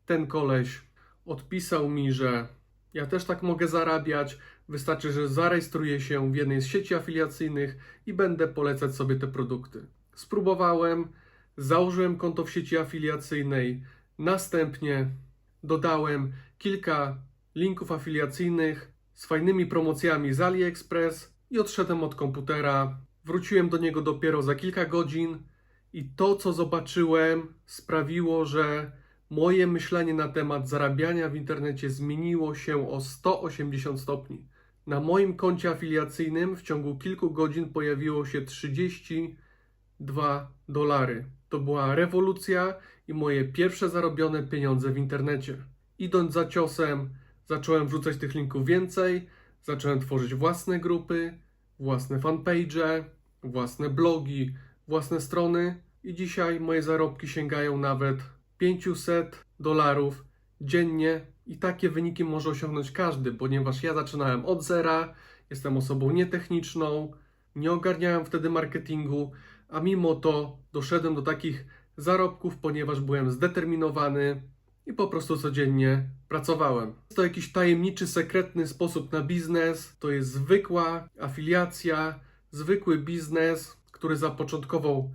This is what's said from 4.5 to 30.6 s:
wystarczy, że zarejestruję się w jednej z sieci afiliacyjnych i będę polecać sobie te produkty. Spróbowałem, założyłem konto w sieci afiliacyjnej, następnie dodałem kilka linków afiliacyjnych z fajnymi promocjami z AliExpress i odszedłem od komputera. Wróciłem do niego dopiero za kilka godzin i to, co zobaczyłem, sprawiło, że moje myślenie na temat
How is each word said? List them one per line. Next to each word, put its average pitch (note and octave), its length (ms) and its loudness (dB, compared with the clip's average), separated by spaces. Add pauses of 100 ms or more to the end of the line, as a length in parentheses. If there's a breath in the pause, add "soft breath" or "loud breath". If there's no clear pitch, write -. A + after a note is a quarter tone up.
wystarczy, D3 440 -4
że C#3+ 160 0
zarejestruję D#3+ 720 0
się C3+ 320 -2
w C3 40 0
jednej C#3 240 0
z C3 60 -2
sieci G3 280 0
afiliacyjnych D3+ 800 -2 (300 loud breath)
i G#3+ 60 -8
będę F3 360 2
polecać C#3+ 460 0
sobie C3+ 220 0
te C3+ 120 -2
produkty. B2+ 580 -6 (280)
Spróbowałem, E3+ 920 2 (480 soft breath)
założyłem F3 600 4
konto E3+ 280 -2
w E3 60 -10
sieci E3+ 280 -2
afiliacyjnej, D3 1040 -2 (360 loud breath)
następnie D#3 920 0 (520)
dodałem D3+ 720 0 (260 loud breath)
kilka D3+ 640 -2 (320)
linków F3+ 380 -2
afiliacyjnych D#3 1000 -2 (220)
z - 120 -20
fajnymi F3 400 4
promocjami D#3+ 640 2
z C3 80 2
AliExpress F3 920 0 (160)
i B3 80 -2
odszedłem F3+ 460 0
od C#3+ 100 -4
komputera. C#3 840 0 (260)
Wróciłem F3 440 2
do E3+ 100 2
niego D#3+ 240 0
dopiero D3 400 2
za C#3 120 2
kilka F#3 300 -2
godzin D#3+ 540 -2 (540 soft breath)
i D#3+ 120 -8 (120)
to, G3 200 6
co F#3+ 160 0
zobaczyłem, D#3+ 1000 2 (120)
sprawiło, E3 800 0
że D3 480 0 (380 loud breath)
moje F3+ 360 4
myślenie E3+ 480 0
na D3+ 140 0
temat C#3+ 400 -2